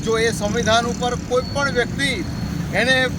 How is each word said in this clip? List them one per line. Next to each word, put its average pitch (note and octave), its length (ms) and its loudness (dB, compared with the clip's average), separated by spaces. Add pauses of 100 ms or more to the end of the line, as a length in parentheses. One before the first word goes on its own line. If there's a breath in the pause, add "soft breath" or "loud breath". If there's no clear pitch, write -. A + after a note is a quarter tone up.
જો A3+ 140 0
એ A3+ 140 2
સંવિધાન A3+ 600 2
ઉપર A#3+ 220 -2 (140)
કોઈ B3 260 0
પણ C#4 240 0
વ્યક્તિ C4+ 320 0 (720)
એને B3+ 160 4 (220)